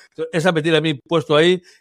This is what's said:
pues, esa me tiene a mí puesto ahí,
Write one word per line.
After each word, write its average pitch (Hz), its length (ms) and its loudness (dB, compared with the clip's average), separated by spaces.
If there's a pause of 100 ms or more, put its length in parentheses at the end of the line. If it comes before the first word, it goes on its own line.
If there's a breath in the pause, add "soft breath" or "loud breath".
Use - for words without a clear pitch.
(160 soft breath)
pues, 160 160 -8
esa 175 180 0
me 160 120 0
tiene 160 160 0
a - 20 0
mí 156 260 -2
puesto 156 300 0
ahí, 175 240 2 (200 soft breath)